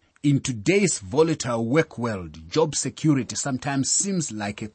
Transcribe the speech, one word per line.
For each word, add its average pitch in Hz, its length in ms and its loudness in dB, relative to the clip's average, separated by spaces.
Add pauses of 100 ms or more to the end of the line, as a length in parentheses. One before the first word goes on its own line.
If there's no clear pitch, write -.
(220)
in 143 180 4
today's 147 580 2
volatile 120 640 0
work 131 320 0
world, 87 540 -6
job 156 240 2
security 139 640 0
sometimes 139 540 -2
seems 190 420 -2
like 104 280 -6
a 107 140 -8